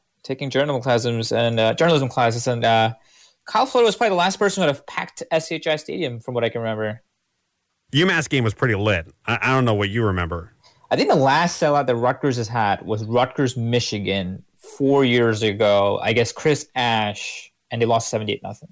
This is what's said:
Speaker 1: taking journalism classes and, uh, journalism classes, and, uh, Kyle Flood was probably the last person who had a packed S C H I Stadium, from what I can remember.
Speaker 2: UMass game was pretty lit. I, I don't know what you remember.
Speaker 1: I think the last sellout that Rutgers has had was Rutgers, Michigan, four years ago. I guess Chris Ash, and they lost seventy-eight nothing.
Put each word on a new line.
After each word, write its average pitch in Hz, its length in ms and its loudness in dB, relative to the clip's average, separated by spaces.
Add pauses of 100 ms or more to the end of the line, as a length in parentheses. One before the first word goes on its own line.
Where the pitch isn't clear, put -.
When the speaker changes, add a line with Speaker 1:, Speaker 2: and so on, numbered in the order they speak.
(220)
Speaker 1:
taking 135 300 -8
journalism 143 320 0
classes 117 480 0
and, 117 280 0
uh, 110 140 4
journalism 160 340 2
classes, 120 380 0
and, 120 180 -2
uh, 113 300 4 (540)
Kyle 254 200 0
Flood 254 160 4
was 214 120 4
probably 233 140 2
the 196 60 0
last 180 240 0
person 196 240 0
who 160 40 4
had 139 80 2
a - 60 -14
packed - 480 -10
S 160 200 0
C 165 60 -6
H 160 120 -8
I 156 80 0
Stadium, 143 440 -6
from 123 140 -10
what 120 100 -2
I 117 60 2
can 117 120 -6
remember. 110 420 -4 (880)
Speaker 2:
UMass 165 340 2
game 131 160 0
was 110 120 0
pretty 123 180 0
lit. 98 320 0 (220)
I, 113 120 0
I 123 140 0
don't 131 120 2
know 113 100 2
what 101 140 0
you 117 140 -2
remember. 87 520 -2 (340)
Speaker 1:
I 123 60 0
think 247 140 2
the - 60 4
last 147 460 2
sellout 147 240 2
that 123 100 0
Rutgers 123 420 0
has 117 100 -4
had 104 340 -2
was 107 220 -6
Rutgers, 123 520 0
Michigan, 101 880 -2 (140)
four 139 480 0
years 117 380 2
ago. 101 580 2
I 113 120 0
guess 95 180 0
Chris 147 420 -2
Ash, 110 800 -4 (180)
and 117 100 -6
they 117 60 2
lost 113 240 0
seventy-eight 107 320 -4
nothing. - 300 -14